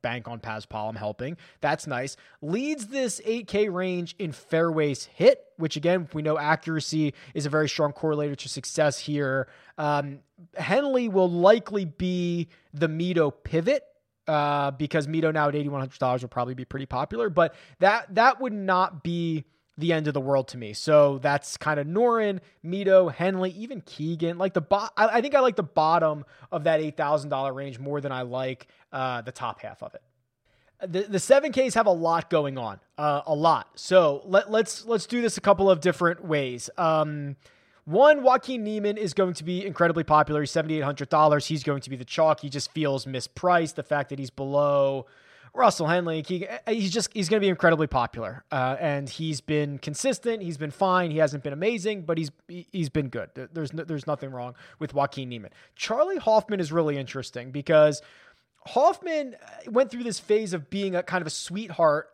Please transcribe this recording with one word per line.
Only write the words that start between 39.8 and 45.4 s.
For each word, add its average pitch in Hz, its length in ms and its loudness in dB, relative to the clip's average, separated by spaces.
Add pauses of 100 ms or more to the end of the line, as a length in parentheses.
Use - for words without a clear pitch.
popular. 151 360 4
He's 143 120 -4
seventy-eight 156 320 -2
hundred 139 240 -4
dollars. 151 380 4
He's 156 180 -4
going 143 160 -2
to 131 100 -16
be 135 60 -8
the 123 80 -12
chalk. 156 340 2
He 147 100 -12
just 135 220 -6
feels 139 360 -2
mispriced. 156 680 0
The 143 80 -8
fact 143 280 -2
that 139 100 -10
he's 131 100 -10
below 139 760 0 (500)